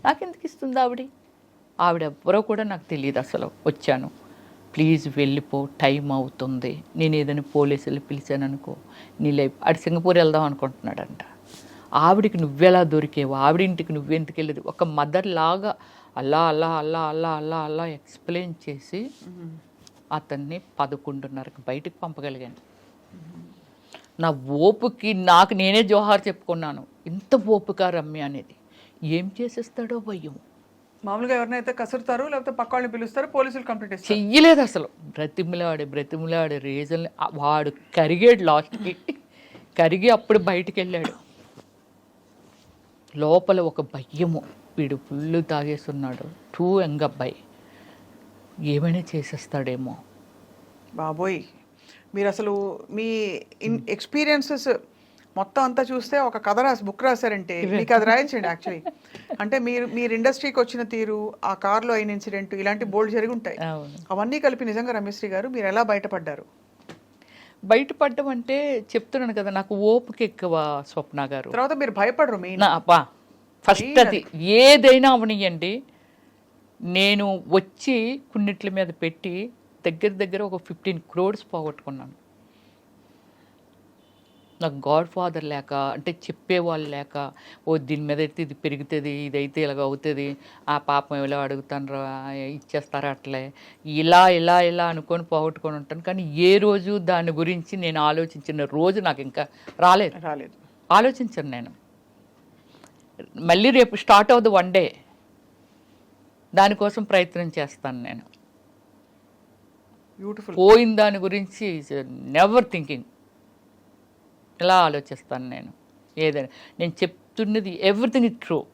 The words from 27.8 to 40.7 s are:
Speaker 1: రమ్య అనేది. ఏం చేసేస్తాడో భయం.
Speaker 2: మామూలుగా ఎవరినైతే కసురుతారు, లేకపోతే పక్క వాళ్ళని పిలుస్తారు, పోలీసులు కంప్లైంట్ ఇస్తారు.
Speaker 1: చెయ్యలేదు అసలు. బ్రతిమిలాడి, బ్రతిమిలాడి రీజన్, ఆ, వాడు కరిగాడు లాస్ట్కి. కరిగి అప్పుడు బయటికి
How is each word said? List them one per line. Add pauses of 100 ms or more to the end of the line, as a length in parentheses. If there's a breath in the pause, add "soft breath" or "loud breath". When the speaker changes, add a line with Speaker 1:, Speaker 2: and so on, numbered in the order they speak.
Speaker 1:
రమ్య
అనేది. (480 soft breath)
ఏం (100)
చేసేస్తాడో
భయం. (680)
Speaker 2:
మామూలుగా
ఎవరినైతే
కసురుతారు,
లేకపోతే
పక్క
వాళ్ళని
పిలుస్తారు,
పోలీసులు
కంప్లైంట్
ఇస్తారు.
Speaker 1:
చెయ్యలేదు
అసలు. (120)
బ్రతిమిలాడి,
బ్రతిమిలాడి
రీజన్, (140)
ఆ,
వాడు
కరిగాడు
లాస్ట్కి. (840 loud breath)
కరిగి
అప్పుడు
బయటికి